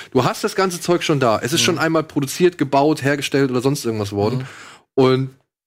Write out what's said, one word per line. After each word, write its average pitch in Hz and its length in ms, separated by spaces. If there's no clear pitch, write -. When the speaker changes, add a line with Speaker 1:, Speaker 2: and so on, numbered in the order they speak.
Speaker 1:
Du 127 120
hast 196 200
das - 120
ganze 185 260
Zeug 175 220
schon 151 160
da. 113 200
Es 123 140
ist 160 80
Speaker 2:
Mhm. - 40
Speaker 1:
schon 170 140
einmal 160 240
produziert, 165 540
gebaut, 143 460
hergestellt 139 480
oder 123 100
sonst 139 240
irgendwas 107 280
worden. 110 260
Speaker 2:
Mhm. - 640
Speaker 1:
Und 131 260